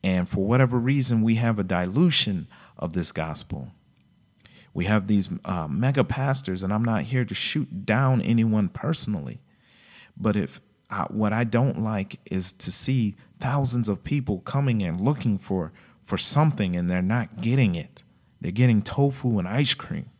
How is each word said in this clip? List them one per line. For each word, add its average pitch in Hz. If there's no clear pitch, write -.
And 92
for 98
whatever 123
reason, 120
we 113
have 113
a 95
dilution 92
of 80
this 87
gospel. 78
We 87
have 101
these, 101
uh, 87
mega 127
pastors, 131
and 98
I'm 107
not 110
here 123
to 95
shoot -
down 127
anyone 110
personally, 98
but 101
if -
I, 101
what 107
I 113
don't 117
like 104
is 92
to -
see 120
thousands 123
of 101
people 131
coming 127
and 87
looking 117
for, 92
for 95
something, 147
and 87
they're 90
not 104
getting 117
it. -
They're 90
getting 113
tofu 135
and 87
ice 127
cream. -